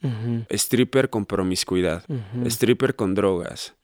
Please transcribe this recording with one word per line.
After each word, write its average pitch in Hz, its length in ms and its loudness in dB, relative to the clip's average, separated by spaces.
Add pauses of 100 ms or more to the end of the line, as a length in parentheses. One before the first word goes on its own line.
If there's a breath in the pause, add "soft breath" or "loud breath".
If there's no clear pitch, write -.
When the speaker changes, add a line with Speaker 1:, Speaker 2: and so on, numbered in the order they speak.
Speaker 1:
Ujú. 117 480 -2
Speaker 2:
stripper 123 600 2
con 107 160 -2
promiscuidad, 92 840 0
Speaker 1:
Ujú. 120 400 -4
Speaker 2:
stripper 123 480 2
con 98 180 0
drogas, 98 720 -2